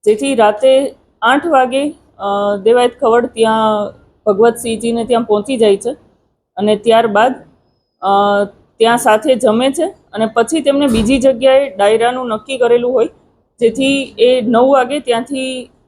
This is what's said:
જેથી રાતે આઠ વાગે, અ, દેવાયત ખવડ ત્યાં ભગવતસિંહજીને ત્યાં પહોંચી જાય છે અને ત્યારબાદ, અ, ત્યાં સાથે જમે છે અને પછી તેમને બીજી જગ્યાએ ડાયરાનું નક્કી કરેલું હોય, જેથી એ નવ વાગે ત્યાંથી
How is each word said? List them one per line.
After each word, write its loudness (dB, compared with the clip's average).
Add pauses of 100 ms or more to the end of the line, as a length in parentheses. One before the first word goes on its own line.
જેથી 0
રાતે 2 (280)
આઠ 0
વાગે, 0 (300)
અ, -4
દેવાયત 0
ખવડ 0
ત્યાં -2 (340)
ભગવતસિંહજીને -2
ત્યાં 0
પહોંચી -2
જાય 2
છે -6 (680)
અને 0
ત્યારબાદ, 2 (680)
અ, -4 (680)
ત્યાં 2
સાથે 2
જમે 0
છે -4 (280)
અને -2
પછી -2
તેમને 0
બીજી 0
જગ્યાએ 2
ડાયરાનું 0
નક્કી -8
કરેલું 0
હોય, 0 (540)
જેથી -2
એ 2
નવ 2
વાગે 0
ત્યાંથી -6 (180)